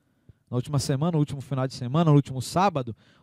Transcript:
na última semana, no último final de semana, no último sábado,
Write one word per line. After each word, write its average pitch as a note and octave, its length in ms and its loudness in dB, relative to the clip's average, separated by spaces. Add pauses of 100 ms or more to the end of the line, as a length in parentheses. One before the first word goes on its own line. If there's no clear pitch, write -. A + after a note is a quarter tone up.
(500)
na B2 60 -6
última C3+ 240 -2
semana, D3 340 -2
no D#3+ 60 0
último C#3+ 220 -2
final C3 260 -4
de B2+ 60 -12
semana, D3+ 380 2
no C#3+ 40 8
último C3 260 2
sábado, D3+ 540 0 (280)